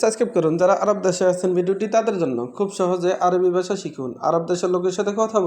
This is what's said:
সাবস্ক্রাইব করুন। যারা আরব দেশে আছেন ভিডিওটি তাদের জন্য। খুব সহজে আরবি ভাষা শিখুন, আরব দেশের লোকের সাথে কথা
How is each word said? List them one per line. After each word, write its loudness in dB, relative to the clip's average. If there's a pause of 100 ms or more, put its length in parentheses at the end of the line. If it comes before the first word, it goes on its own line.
সাবস্ক্রাইব 2
করুন। 2
যারা 6
আরব 2 (100)
দেশে 0
আছেন 0
ভিডিওটি 0 (100)
তাদের 2
জন্য। -2 (200)
খুব 0 (120)
সহজে 0 (160)
আরবি 2
ভাষা -2
শিখুন, -8 (160)
আরব 2
দেশের -2
লোকের 0
সাথে -2 (100)
কথা 0